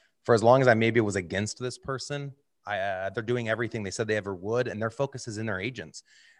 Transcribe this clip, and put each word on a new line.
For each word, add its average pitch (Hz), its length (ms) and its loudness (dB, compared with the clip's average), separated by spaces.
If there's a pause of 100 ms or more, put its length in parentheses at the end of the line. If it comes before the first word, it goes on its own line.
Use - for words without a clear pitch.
(240)
For 120 100 6
as 107 80 4
long 123 180 8
as 131 60 4
I 117 80 10
maybe 113 260 4
was 101 140 2
against 98 460 -4
this 123 180 -8
person, 139 560 -8 (320)
I, 101 140 -4
uh, 98 300 -4
they're 113 120 -6
doing 117 260 -2
everything 110 360 -2
they 95 80 -6
said 110 160 -4
they 107 80 2
ever 98 180 -4
would." 110 320 -2
And 104 160 -6
their 113 80 -2
focus 139 380 -6
is 104 100 -8
in - 80 -4
their 92 140 -4
agents. 104 420 -10 (380)